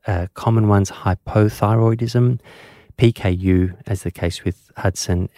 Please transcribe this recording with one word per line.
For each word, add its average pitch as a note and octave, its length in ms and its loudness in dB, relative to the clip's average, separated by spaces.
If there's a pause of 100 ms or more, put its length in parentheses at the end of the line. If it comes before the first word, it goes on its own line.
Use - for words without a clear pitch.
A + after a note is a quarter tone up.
uh, F2+ 260 -2
common A2+ 340 0
ones, G2+ 240 2
hypothyroidism, A2+ 1500 0 (580)
P A2+ 140 4
K F#2+ 200 -2
U, F#2 420 2 (140)
as G2 160 -4
the E2+ 80 -6
case - 320 -6
with - 340 -6
Hudson, F2+ 600 -2